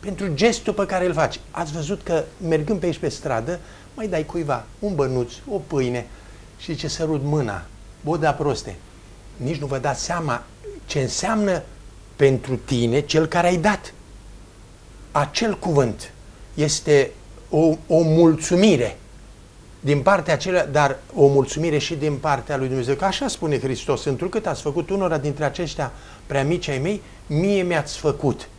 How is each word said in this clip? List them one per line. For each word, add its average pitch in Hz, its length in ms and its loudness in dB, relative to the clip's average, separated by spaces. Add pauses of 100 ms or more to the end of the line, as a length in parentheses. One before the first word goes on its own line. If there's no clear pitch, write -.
Pentru 196 340 -6
gestul 220 380 2
pe 196 140 0
care 185 200 0
îl 175 60 0
faci. 151 280 0 (100)
Ați 160 220 -6
văzut 160 300 -6
că, 165 220 0 (240)
mergând 160 320 0
pe 180 60 -2
aici 170 120 -2
pe 160 100 -2
stradă, 139 520 -4 (340)
mai 220 140 -8
dai 170 180 -2
cuiva 143 380 -4 (140)
un 202 160 -4
bănuț, 131 380 0 (180)
o 196 160 -4
pâine 123 400 -2 (520)
și - 140 -10
zice: 151 160 -6
„Sărut 156 340 -2
mâna, 131 400 -2 (380)
boda 156 320 0
proste.” 139 440 -2 (600)
Nici 139 200 -4
nu 143 100 -8
vă 135 120 -4
dați 135 240 -2
seama 156 420 -4 (420)
ce 151 140 -2
înseamnă 196 640 0 (540)
pentru 131 400 4
tine, 120 440 2
cel 156 260 2
care 175 200 2
ai 180 100 4
dat. 190 380 0 (1160)
Acel 151 460 0
cuvânt 139 540 0 (420)
este 143 560 4 (400)
o, 160 260 4 (100)
o 160 140 4
mulțumire 160 960 4 (840)
din 143 200 2
partea 175 340 4
acelea, 180 320 0
dar 139 320 2 (160)
o 143 120 8
mulțumire 143 520 2
și - 160 -4
din 147 200 -2
partea 139 420 -2
lui 131 100 -2
Dumnezeu. 127 280 0
Că 139 100 -4
așa 196 240 0
spune 151 300 -2
Hristos: 135 460 -2
„Întrucât 175 420 -4
ați 160 160 -4
făcut 151 280 -4
unora 185 280 0
dintre 143 260 -4
aceștia 147 480 -4 (340)
prea 139 180 0
mici 156 240 -2
ai 139 100 -2
mei, 185 240 -4 (240)
mie 190 360 2
mi-ați 170 340 -2
făcut.” 143 520 -2 (100)